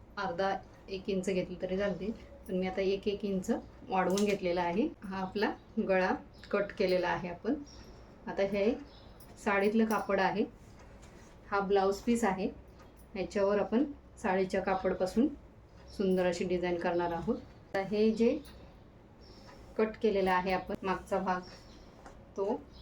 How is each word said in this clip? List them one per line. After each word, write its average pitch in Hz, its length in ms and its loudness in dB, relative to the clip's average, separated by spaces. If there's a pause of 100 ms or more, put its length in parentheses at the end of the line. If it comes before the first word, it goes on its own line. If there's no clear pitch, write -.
(180)
अर्धा 190 380 0 (340)
एक 190 200 -6
इंच 190 200 0
घेतलं 180 320 -2
तरी 185 160 -2
चालते, 196 340 -2 (360)
पण 190 80 -4
मी 185 120 0
आता 185 140 -2
एक 196 260 0
एक 202 180 -2
इंच 196 240 -2 (400)
वाढवून 185 360 4
घेतलेला 185 360 2
आहे. 185 260 2 (160)
हा 190 140 -8
आपला 208 320 -2 (300)
गळा 185 300 4 (420)
कट 202 260 0
केलेला 185 300 2
आहे 170 220 -2
आपण. 202 240 -4 (760)
आता 190 160 0
हे 202 280 2 (720)
साडीतलं 214 420 4
कापड 196 340 0
आहे, 190 240 2 (1080)
हा 202 100 0
ब्लाऊज 196 380 2
पीस 233 260 0
आहे, 190 240 0 (680)
ह्याच्यावर 202 460 0
आपण 214 240 2 (380)
साडीच्या 190 400 0
कापडपासून 185 680 0 (600)
सुंदर 185 360 2
अशी 180 200 0
डिझाइन 175 340 0
करणार 175 320 0
आहोत. 202 260 -2 (280)
आता 196 160 -2
हे 214 300 2
जे 233 260 4 (1400)
कट 220 240 2
केलेला 196 300 4
आहे 185 200 2
आपण - 320 -2
मागचा 185 360 -2
भाग, 185 220 0 (960)
तो 208 240 0 (200)